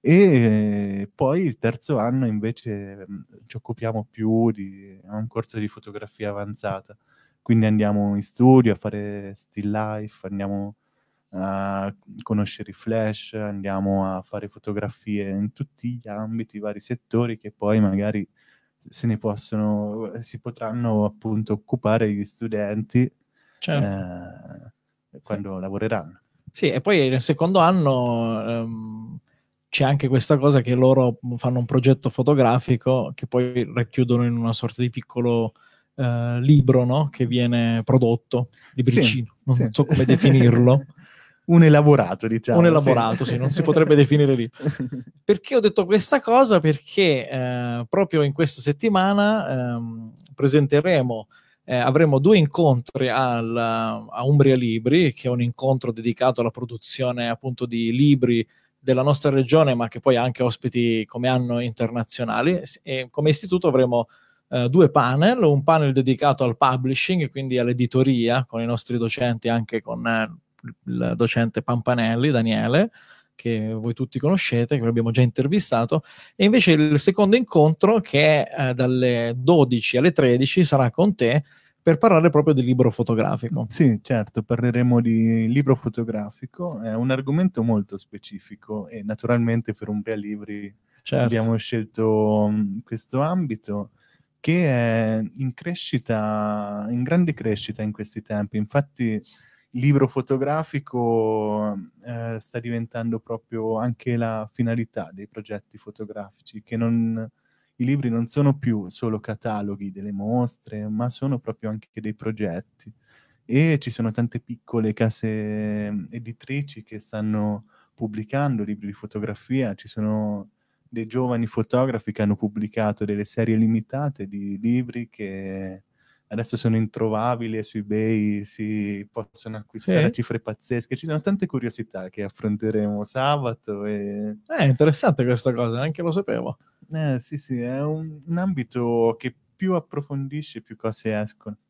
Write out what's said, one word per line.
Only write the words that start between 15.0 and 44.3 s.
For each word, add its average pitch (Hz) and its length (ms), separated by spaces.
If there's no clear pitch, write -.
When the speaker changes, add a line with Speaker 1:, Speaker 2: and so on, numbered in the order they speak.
Speaker 1:
in 101 240
tutti 123 500
gli 110 60
ambiti, 110 480
i 104 40
vari 104 200
settori 117 580
che 104 140
poi 107 280
magari 101 460
se - 280
ne 110 120
possono, 107 920
si - 180
potranno 113 640
appunto 107 480
occupare 110 580
gli 101 140
studenti, 110 880
Speaker 2:
Certo. 147 280
Speaker 1:
eh, 92 840
Speaker 2:
Sì. - 120
Speaker 1:
quando 98 360
lavoreranno. 98 640
Speaker 2:
Sì, - 200
e 110 100
poi 151 300
nel 127 100
secondo 165 380
anno, 123 920
ehm, 113 680
c'è - 140
anche 139 240
questa 131 280
cosa 139 240
che 120 140
loro 127 440
fanno 127 220
un 123 40
progetto 127 460
fotografico 127 1040
che - 120
poi 123 460
racchiudono 120 540
in 117 100
una 117 160
sorta 120 300
di 123 80
piccolo, 117 640
eh, 120 460
libro, 131 440
no? 139 260
Che - 160
viene 120 580
prodotto, 123 640
libricino, 127 320
Speaker 1:
Sì, 113 260
Speaker 2:
non 135 120
Speaker 1:
sì. 123 140
Speaker 2:
so 135 140
come 135 200
definirlo. 127 800
Speaker 1:
<laughs> - 100
Un 170 140
elaborato, 147 640
diciamo, 113 300
Speaker 2:
Un 170 60
Speaker 1:
sì. 170 60
Speaker 2:
elaborato, 131 540
sì, 123 120
non 127 140
si - 120
potrebbe 156 340
definire 143 400